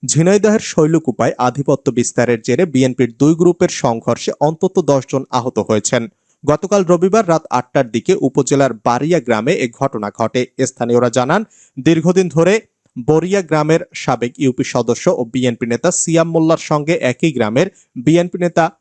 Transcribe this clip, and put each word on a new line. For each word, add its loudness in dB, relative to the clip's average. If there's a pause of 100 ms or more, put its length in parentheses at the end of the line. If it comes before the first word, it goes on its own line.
ঝিনাইদহের 2
শৈলকুপায় 0
আধিপত্য -2
বিস্তারের -2
জেরে 0
বিএনপির 0
দুই 4
গ্রুপের 2
সংঘর্ষে -4
অন্তত -2
দশ 2
জন -4
আহত -2
হয়েছেন। -2 (380)
গতকাল 0
রবিবার 2
রাত 0
আটটার -2
দিকে 0
উপজেলার 0
বারিয়া 0
গ্রামে -2
এ -2 (100)
ঘটনা -4
ঘটে। -2 (200)
স্থানীয়রা 0
জানান, 0 (360)
দীর্ঘদিন 2
ধরে 2 (460)
বরিয়া 2
গ্রামের 0 (140)
সাবেক -4
ইউপি 0
সদস্য -2
ও 0
বিএনপি -2
নেতা -2
সিয়াম 0
মোল্লার 2
সঙ্গে -2
একই -2
গ্রামের 0 (300)
বিএনপি 0
নেতা 0 (100)